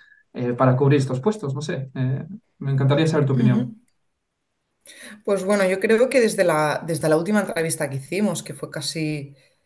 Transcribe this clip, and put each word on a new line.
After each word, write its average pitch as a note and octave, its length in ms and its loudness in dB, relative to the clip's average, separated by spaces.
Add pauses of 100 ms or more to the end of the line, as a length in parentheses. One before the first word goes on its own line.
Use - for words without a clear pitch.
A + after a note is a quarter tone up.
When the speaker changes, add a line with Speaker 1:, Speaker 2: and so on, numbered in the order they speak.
(340)
Speaker 1:
eh, B2 200 -4
para B2+ 220 4
cubrir C#3 240 4
estos C3 200 -2
puestos? D3 360 -4
No D3 60 -8
sé, D#3 340 -8
eh, C3 300 -4 (340)
me C#3 120 -6
encantaría C3+ 360 2
saber D3+ 180 2
tu C3 80 0
opinión. B2 260 4
Speaker 2:
Ujú. - 160 -4 (1500)
Pues F#3+ 180 0
bueno, G3 240 2
yo F#3 120 0
creo A3+ 300 4
que B3+ 120 4
desde G3+ 220 2
la, D3+ 420 0
desde D#3 240 -2
la D#3 80 4
última G3+ 240 0
entrevista E3 480 -4
que C3+ 80 -6
hicimos, F3+ 460 -4
que C#3 100 -12
fue - 180 -12
casi, D3+ 640 -6 (300)